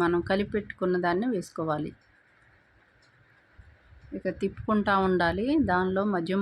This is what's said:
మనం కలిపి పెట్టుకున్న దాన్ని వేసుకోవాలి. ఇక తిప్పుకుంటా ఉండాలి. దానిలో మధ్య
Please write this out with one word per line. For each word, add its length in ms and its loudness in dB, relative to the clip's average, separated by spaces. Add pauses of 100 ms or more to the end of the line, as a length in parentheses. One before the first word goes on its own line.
మనం 160 2 (100)
కలిపి 280 0
పెట్టుకున్న 400 -2 (100)
దాన్ని 260 0
వేసుకోవాలి. 580 -4 (2250)
ఇక 240 -4
తిప్పుకుంటా 520 0 (120)
ఉండాలి. 400 2 (240)
దానిలో 340 2 (100)
మధ్య 280 -2